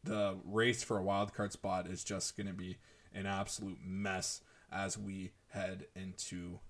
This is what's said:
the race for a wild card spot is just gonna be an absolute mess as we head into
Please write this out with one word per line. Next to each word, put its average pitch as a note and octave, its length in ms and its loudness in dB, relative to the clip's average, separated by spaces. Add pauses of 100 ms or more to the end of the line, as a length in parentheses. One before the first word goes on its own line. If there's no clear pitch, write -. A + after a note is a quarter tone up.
the G2+ 420 4
race A2+ 380 6
for A2 140 2
a F#2 60 2
wild G2 300 4
card G2+ 180 0
spot F#2 360 0
is F2+ 160 -4
just - 340 -2
gonna G2 160 -2
be F#2 240 -6 (360)
an G2 120 -4
absolute G2 580 -2
mess F#2+ 580 -2 (300)
as F#2+ 260 -2
we F#2+ 340 -6 (180)
head F#2+ 360 -4 (100)
into F2+ 640 -6 (100)